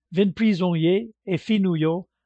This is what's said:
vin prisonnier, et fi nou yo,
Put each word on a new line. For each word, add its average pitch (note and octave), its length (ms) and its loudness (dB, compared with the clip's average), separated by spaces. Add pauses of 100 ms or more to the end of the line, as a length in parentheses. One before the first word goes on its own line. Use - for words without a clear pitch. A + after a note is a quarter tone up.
(120)
vin F#3 200 2
prisonnier, F#3 800 0 (140)
et F3+ 120 -2
fi G#3+ 220 0
nou F#3 160 2
yo, D#3+ 320 -2 (180)